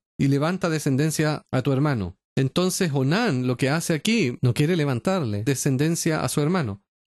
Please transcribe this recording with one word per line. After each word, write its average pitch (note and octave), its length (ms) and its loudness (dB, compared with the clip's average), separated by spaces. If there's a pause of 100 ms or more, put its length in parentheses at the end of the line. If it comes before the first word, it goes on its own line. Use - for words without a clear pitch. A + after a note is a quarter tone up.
(180)
y C#3 100 2
levanta D#3+ 400 0
descendencia D3+ 840 0
a B2+ 120 0
tu C#3 100 0
hermano." C3 460 0 (180)
Entonces F3 560 0
Onán C#3 540 0
lo B2 100 0
que C3 140 0
hace E3 240 0
aquí, E3 480 0
no B2 100 4
quiere D#3 240 2
levantarle C#3+ 680 0
descendencia D3+ 800 0
a C3+ 60 -2
su D3+ 140 -2
hermano, D3 400 -2 (320)